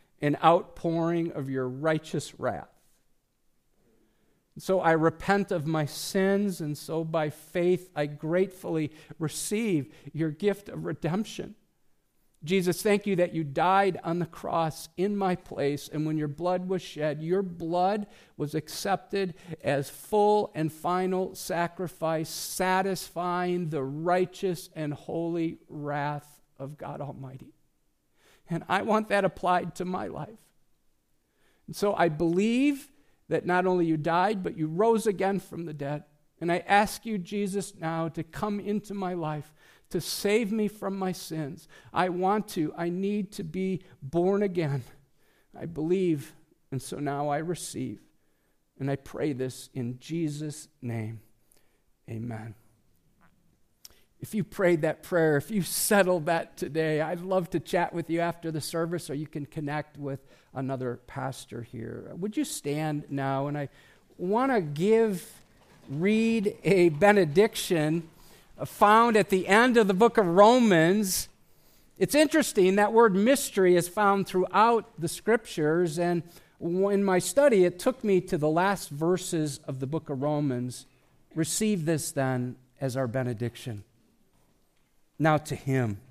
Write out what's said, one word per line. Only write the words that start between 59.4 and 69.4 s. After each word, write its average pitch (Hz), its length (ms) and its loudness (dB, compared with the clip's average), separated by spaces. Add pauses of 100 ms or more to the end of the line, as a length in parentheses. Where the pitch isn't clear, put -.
connect 151 520 -8
with 139 220 -6 (340)
another 127 540 -6
pastor 131 540 -10
here. 117 540 -12
Would 196 200 -6
you 302 80 0
stand 151 640 -4
now? 139 380 -2
And 147 100 -4
I 143 120 -6 (480)
want 220 340 0
to 240 80 2
give, 185 840 0 (460)
read 214 800 2
a 175 240 6
benediction 165 1200 4 (560)
found 220 500 6
at 208 140 4
the 190 180 2